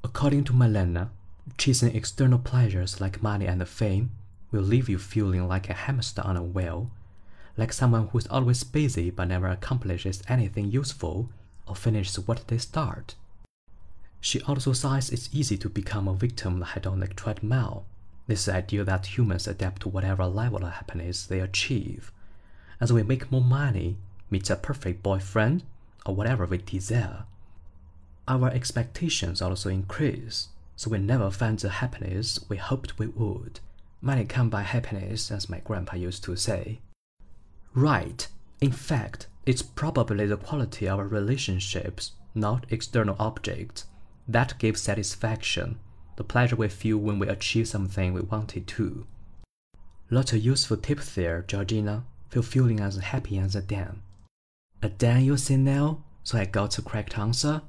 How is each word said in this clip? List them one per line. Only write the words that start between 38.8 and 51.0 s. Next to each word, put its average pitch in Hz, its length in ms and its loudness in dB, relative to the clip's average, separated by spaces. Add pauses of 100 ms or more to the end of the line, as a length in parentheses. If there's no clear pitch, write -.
it's 127 160 2
probably 113 680 0
the 104 120 2
quality 113 500 -2
of 98 120 2
our 101 60 -4
relationships, 101 1080 -2 (220)
not 110 360 2
external 107 480 0
objects, - 640 -4 (420)
that 120 320 2
gives 110 220 2
satisfaction, 107 960 -2 (380)
the 95 80 -6
pleasure 123 320 4
we 110 120 2
feel 107 280 2
when 104 220 2
we 98 100 2
achieve 110 400 0
something 95 460 0
we 92 80 -2
wanted 107 460 -4
to. - 380 -2 (1040)
Lots 123 240 4
of 107 100 4
useful 120 360 2
tips - 360 -2